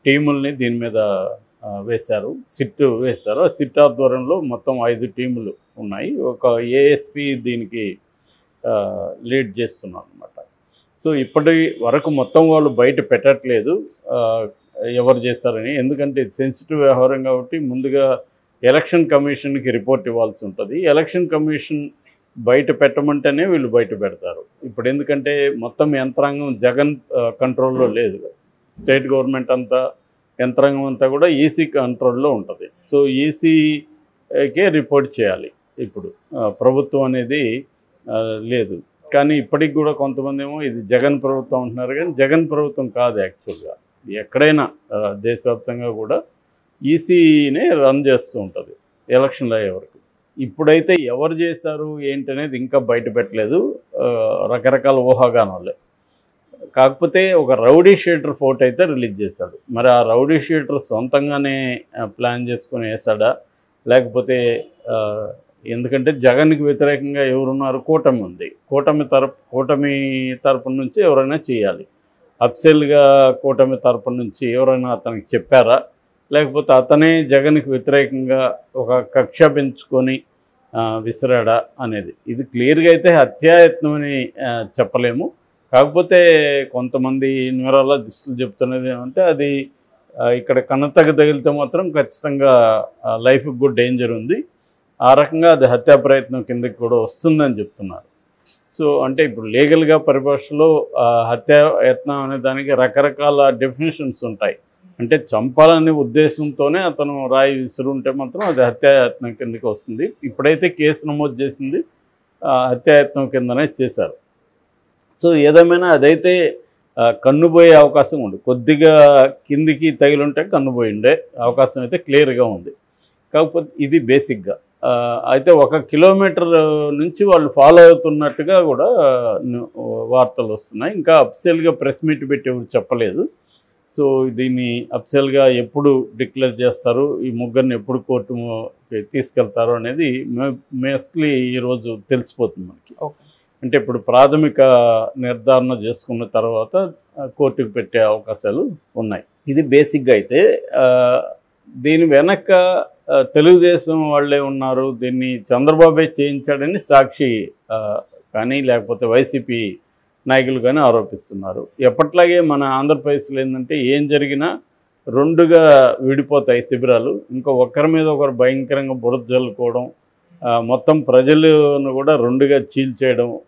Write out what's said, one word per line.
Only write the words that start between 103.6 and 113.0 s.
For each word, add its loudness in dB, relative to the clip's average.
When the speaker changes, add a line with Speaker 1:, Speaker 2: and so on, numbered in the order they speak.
Speaker 1:
ఉంటాయి. -6
అంటే 0
చంపాలనే 2
ఉద్దేశంతోనే 0
అతను -6
రాయి 2
విసురుంటే -6
మాత్రం -8
అది 0
హత్యా 2
యత్నం -8
కిందకి -10
వస్తుంది. -8
ఇప్పుడైతే 0
కేసు -2
నమోదు -6
చేసింది, -8
ఆ, 0
హత్యా 4